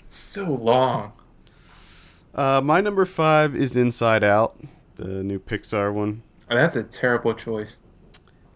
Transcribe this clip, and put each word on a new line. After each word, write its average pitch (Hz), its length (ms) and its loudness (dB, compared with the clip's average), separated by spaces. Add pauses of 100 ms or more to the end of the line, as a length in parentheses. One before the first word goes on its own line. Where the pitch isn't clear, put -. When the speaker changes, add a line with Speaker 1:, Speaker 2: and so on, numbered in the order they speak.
Speaker 1:
so - 440 -6
long. 117 600 0 (1200)
Speaker 2:
Uh, 135 280 2
my 151 180 2
number 202 260 0
five 156 500 2
is 127 200 0
Inside 117 460 2
Out, 104 380 2 (360)
the 95 260 -8
new 98 160 -6
Pixar 104 540 -4
one. 104 300 -4 (280)
Speaker 1:
Oh, 117 40 -2
that's 139 220 2
a 113 60 -2
terrible 120 520 -2
choice. 107 440 -10 (760)